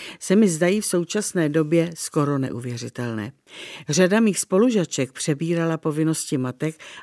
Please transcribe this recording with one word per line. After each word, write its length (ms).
se 160
mi 120
zdají 320
v 60
současné 640
době 480
skoro 420
neuvěřitelné. 920
Řada 320
mých 180
spolužaček 760
přebírala 640
povinnosti 600
matek 420